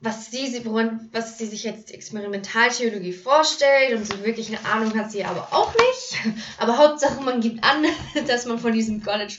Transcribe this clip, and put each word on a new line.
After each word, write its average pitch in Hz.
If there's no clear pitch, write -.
was 214
sie, 269
sie, 240
woran, 226
was 226
sie 226
sich 208
jetzt -
Experimentaltheologie 208
vorstellt 277
und 214
so 202
wirklich 220
eine 220
Ahnung 214
hat 208
sie 196
aber 170
auch 381
nicht. 466
<laughs> -
Aber 233
Hauptsache, 277
man 254
gibt 214
an, 302
<laughs> 269
dass 247
man 233
von 233
diesem 220
College 202